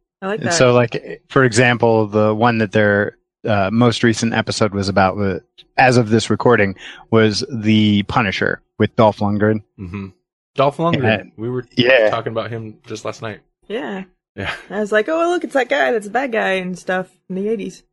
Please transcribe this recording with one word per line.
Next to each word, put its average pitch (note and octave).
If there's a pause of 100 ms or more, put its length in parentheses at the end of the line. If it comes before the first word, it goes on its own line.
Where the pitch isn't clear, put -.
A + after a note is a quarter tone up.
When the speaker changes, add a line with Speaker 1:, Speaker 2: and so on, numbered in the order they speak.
(220)
Speaker 1:
I F#3+
like G#3
Speaker 2:
And -
Speaker 1:
that. F3
Speaker 2:
so, C3
like, -
for C3+
example, A#2
the G#2+
one A2+
that G#2+
their, G#2 (280)
uh, G2+
most A#2
recent A2+
episode -
was G2
about, F#2+
uh, F#2+ (360)
as B2+
of A2+
this A2
recording, G#2 (360)
was A2
The G#2+
Punisher G2 (160)
with G#2+
Dolph A2
Lundgren. G#2 (160)
Speaker 3:
Mm-hmm. G2 (500)
Dolph C#3
Lundgren. C#3
Speaker 2:
And -
Speaker 3:
We A2+
were B2 (100)
Speaker 2:
Yeah. A#2
Speaker 3:
talking A2+
about A2
him A2+
just A2
last A2
night. G#2+ (280)
Speaker 1:
Yeah. G#3 (300)
Speaker 3:
Yeah. - (160)
Speaker 1:
I G3
was G#3
like, G#3+
"Oh, E4
look, F4
it's A#3
that C4
guy C#4
that's G#3+
a G3+
bad B3
guy G3
and F#3
stuff F#3 (180)
in F#3
the G3+
eighties." F#3+ (100)